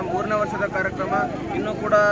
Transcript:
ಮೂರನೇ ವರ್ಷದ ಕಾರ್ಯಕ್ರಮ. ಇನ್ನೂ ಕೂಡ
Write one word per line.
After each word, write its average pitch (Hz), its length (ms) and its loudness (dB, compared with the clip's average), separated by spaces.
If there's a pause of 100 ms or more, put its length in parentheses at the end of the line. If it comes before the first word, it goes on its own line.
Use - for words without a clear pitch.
ಮೂರನೇ 202 340 -2
ವರ್ಷದ 208 280 -2 (100)
ಕಾರ್ಯಕ್ರಮ. 185 400 -2 (420)
ಇನ್ನೂ 208 180 -2
ಕೂಡ 208 200 -2 (180)